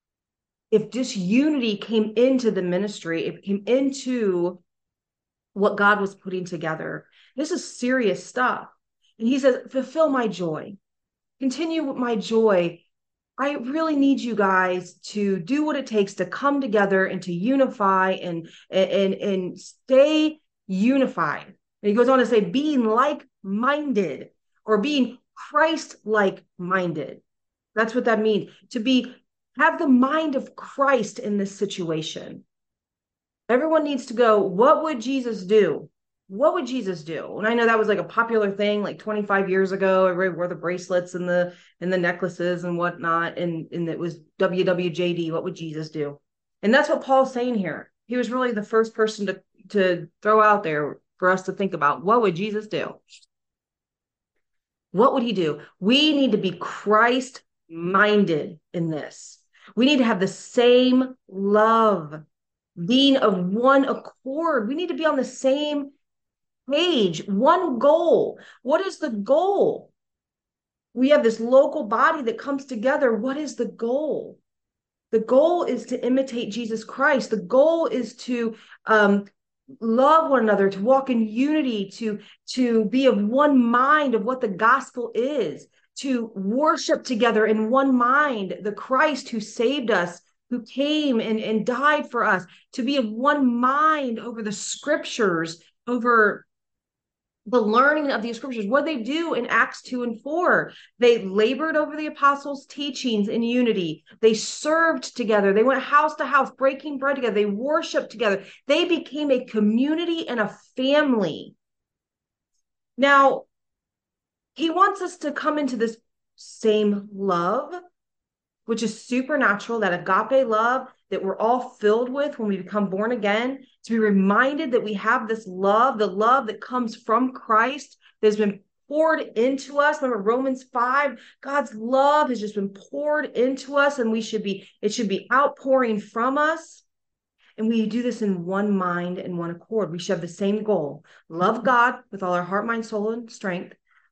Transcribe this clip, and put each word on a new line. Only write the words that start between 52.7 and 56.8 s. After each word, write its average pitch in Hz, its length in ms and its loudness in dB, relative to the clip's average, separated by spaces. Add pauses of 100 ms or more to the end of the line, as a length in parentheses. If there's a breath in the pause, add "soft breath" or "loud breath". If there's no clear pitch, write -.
What 226 240 4
would 269 80 2
he 233 100 -2
do? 156 280 -2 (180 loud breath)
We 285 340 4
need 269 200 2
to 208 60 2
be 175 120 0
Christ-minded 202 2000 0 (140)